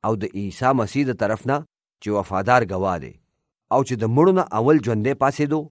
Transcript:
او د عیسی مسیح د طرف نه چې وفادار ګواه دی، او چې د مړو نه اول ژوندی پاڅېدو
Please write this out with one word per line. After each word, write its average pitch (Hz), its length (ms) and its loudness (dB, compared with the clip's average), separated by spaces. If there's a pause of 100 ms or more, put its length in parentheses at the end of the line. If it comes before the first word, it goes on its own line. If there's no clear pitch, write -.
او 110 120 0
د 98 80 -6 (160)
عیسی 104 400 -2
مسیح 135 260 -2
د 120 160 -4
طرف 110 280 -2
نه 143 80 0 (440)
چې 104 140 -8
وفادار 98 460 2 (100)
ګواه 92 320 -2
دی، 58 100 -16 (580)
او 123 120 4
چې 131 180 -4
د 113 140 0
مړو 175 240 6
نه 170 40 0 (160)
اول 143 260 4
ژوندی 117 360 -2
پاڅېدو 147 480 0